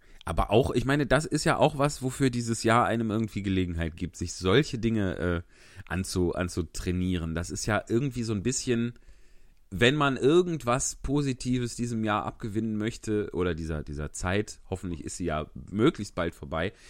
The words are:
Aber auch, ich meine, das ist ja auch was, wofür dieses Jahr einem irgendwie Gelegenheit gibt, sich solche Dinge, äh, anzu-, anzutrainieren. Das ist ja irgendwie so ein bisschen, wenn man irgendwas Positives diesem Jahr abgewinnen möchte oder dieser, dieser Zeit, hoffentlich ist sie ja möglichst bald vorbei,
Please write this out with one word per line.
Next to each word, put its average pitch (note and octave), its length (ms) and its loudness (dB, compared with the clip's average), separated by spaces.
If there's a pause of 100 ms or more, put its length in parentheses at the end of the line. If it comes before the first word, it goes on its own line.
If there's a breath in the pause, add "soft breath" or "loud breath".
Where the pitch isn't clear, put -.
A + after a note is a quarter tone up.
(240 soft breath)
Aber - 260 -2
auch, A2+ 220 4
ich A#2+ 140 0
meine, C#3 200 2
das C3 200 2
ist - 180 -2
ja D#3 140 2
auch D3 200 4
was, C#3+ 240 0
wofür C3 280 0
dieses A#2 340 -2
Jahr A2+ 220 6
einem A2+ 260 0
irgendwie G#2+ 320 -2
Gelegenheit F2 540 0
gibt, E2+ 180 -6
sich - 180 -6
solche G#2 460 2
Dinge, G#2+ 380 0
äh, - 760 -4
anzu-, F2+ 380 0
anzutrainieren. F2+ 1040 -2
Das F2 140 -6
ist - 160 -6
ja G#2+ 240 0
irgendwie A#2+ 340 -2
so A2+ 80 -4
ein G2 120 -2
bisschen, A#2+ 500 0 (760 soft breath)
wenn A#2+ 260 6
man C#3+ 200 2
irgendwas C#3 800 2
Positives B2+ 800 -2
diesem A#2 300 -2
Jahr G#2 200 0
abgewinnen A2 520 -4
möchte G#2+ 560 -2
oder F2+ 220 0
dieser, D#2 280 -4
dieser D2 300 -6
Zeit, G2+ 560 -2
hoffentlich F2 340 -6
ist - 140 -10
sie F2+ 80 -4
ja D#2 220 -2 (220)
möglichst G#2+ 460 0
bald E2 180 -4
vorbei, D#2+ 380 -4 (180 loud breath)